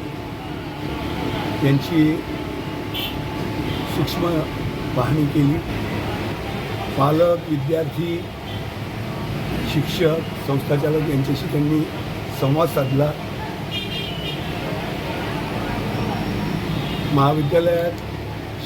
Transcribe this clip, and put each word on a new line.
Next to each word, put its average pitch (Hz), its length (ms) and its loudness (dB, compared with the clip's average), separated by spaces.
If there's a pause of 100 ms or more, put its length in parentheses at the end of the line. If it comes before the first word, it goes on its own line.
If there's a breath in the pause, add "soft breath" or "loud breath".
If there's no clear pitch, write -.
(1700)
यांची 156 580 4 (1700)
सूक्ष्म 175 440 2 (580)
पाहणी 135 280 4
केली. 143 280 4 (1400)
पालक, 160 520 4
विद्यार्थी, 156 760 0 (1500)
शिक्षक, 160 720 2
संस्थाचालक 147 640 2
यांच्याशी 135 420 2
त्यांनी 151 320 4 (580)
संवाद 147 260 4
साधला. 143 440 2 (4000)
महाविद्यालयात 160 760 4 (760)